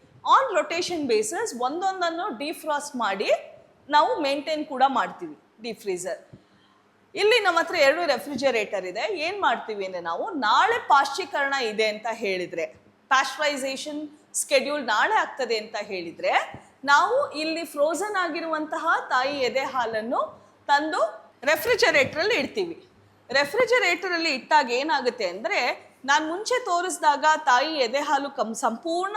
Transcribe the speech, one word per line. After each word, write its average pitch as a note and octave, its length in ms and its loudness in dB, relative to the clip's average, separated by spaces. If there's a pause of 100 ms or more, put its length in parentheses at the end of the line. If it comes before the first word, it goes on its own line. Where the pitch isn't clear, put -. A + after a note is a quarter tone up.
(180)
On G4 400 2
rotation D4+ 540 -2
basis C4 460 0
ಒಂದೊಂದನ್ನು E4+ 800 -2
ಡಿಫ್ರಾಸ್ಟ್ D4 580 -6
ಮಾಡಿ A3 360 -2 (580)
ನಾವು E4+ 320 4
ಮೇಂಟೈನ್ D4+ 440 -2
ಕೂಡ C4 220 0
ಮಾಡ್ತೀವಿ F3+ 520 -4 (220)
ಡೀಪ್ A3+ 200 -10
ಫ್ರೀಜರ್. F3+ 460 -6 (880)
ಇಲ್ಲಿ G#4+ 280 4
ನಮ್ಮ F4 160 2
ಹತ್ರ F4 160 0
ಎರಡು D#4 300 4
ರೆಫ್ರಿಜರೇಟರ್ A#3 800 0
ಇದೆ. A#3+ 300 -4
ಏನ್ F4+ 260 -4
ಮಾಡ್ತೀವಿ A3 440 -2
ಅಂದ್ರೆ F#3 160 -8
ನಾವು E3+ 280 -4
ನಾಳೆ D4+ 580 2
ಪಾಶ್ಚೀಕರಣ C#4 680 2
ಇದೆ A3 340 0
ಅಂತ G#3+ 240 -4
ಹೇಳಿದ್ರೆ, F#3 540 -4 (420)
ಪ್ಯಾಸ್ಚರೈಸೇಷನ್ C#4+ 1040 -2 (400)
ಶೆಡ್ಯೂಲ್ C#4 340 2
ನಾಳೆ A#3+ 300 2
ಆಗ್ತದೆ B3+ 440 0
ಅಂತ G#3+ 180 -8
ಹೇಳಿದ್ರೆ G3 880 -2 (220)
ನಾವು F#4+ 460 4
ಇಲ್ಲಿ D#4+ 340 -4
ಫ್ರೋಜನ್ E4+ 500 0
ಆಗಿರುವಂತಹ D#4+ 720 -4 (220)
ತಾಯಿ C#4 300 0
ಎದೆ B3 200 0
ಹಾಲನ್ನು B3+ 880 -4 (200)
ತಂದು D#4 640 0 (120)
ರೆಫ್ರಿಜರೇಟರ್ D#4 760 2
ಅಲ್ಲಿ G#4+ 160 2
ಇಡ್ತೀವಿ. G3 540 -4 (420)
ರೆಫ್ರಿಜರೇಟರ್ F#4 800 2
ಅಲ್ಲಿ E4 240 0
ಇಟ್ಟಾಗ C4 360 2
ಏನಾಗುತ್ತೆ B3+ 560 0
ಅಂದ್ರೆ C4 600 -4 (180)
ನಾನ್ D4+ 240 2
ಮುಂಚೆ A4 360 -2
ತೋರಿಸಿದಾಗ D#4+ 600 2 (200)
ತಾಯಿ C#4 300 4
ಎದೆ C4 240 0
ಹಾಲು C#4+ 300 0
ಕಂ-, A3+ 260 -4
ಸಂಪೂರ್ಣ E4 600 -2